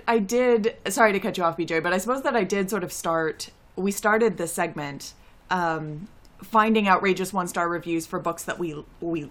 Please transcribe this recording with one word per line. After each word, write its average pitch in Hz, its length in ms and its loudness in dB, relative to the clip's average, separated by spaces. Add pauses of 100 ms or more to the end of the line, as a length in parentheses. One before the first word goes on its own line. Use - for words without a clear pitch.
I 233 100 4
did, 233 580 2 (140)
sorry 208 240 4
to 196 60 0
cut 190 180 -4
you 180 60 0
off, 165 140 0
B 170 80 -2
J, 160 140 0
but 175 140 0
I 190 60 2
suppose 254 240 -2
that 262 120 2
I 220 80 4
did 196 280 -2
sort 196 120 -2
of 170 80 -6
start, - 600 -2 (240)
we 196 160 0
started 214 460 2
this 170 140 -4
segment, 151 640 -6 (380)
um, 160 560 -4 (360)
finding 220 440 4
outrageous 185 440 2
one-star 175 380 -2
reviews 165 380 -4
for 185 100 -6
books 165 280 -4
that 151 120 -6
we, 156 260 -6 (160)
we 165 320 -6